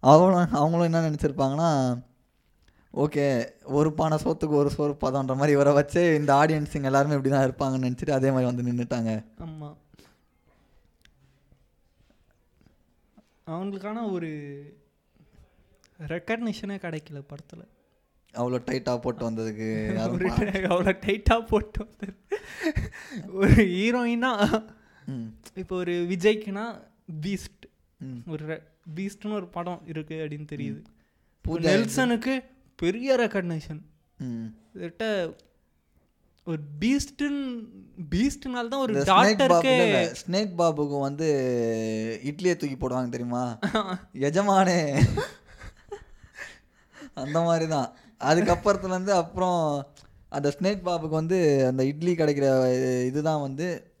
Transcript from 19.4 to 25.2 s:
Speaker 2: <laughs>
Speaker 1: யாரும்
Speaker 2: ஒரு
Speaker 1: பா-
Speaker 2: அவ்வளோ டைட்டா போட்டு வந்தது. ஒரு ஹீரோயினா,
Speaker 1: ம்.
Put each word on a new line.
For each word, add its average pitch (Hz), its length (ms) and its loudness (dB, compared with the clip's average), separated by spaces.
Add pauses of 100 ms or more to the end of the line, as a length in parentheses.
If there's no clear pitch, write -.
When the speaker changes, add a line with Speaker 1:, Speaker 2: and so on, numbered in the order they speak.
Speaker 2:
<laughs> - 20 -2
Speaker 1:
யாரும் - 180 -2
Speaker 2:
ஒரு 185 140 0
Speaker 1:
பா- 190 360 0
Speaker 2:
அவ்வளோ 185 320 2 (100)
டைட்டா 226 400 2
போட்டு 208 400 -2
வந்தது. - 320 -16 (1120)
ஒரு 196 180 4
ஹீரோயினா, 233 1120 4 (440)
Speaker 1:
ம். 120 200 -8 (280)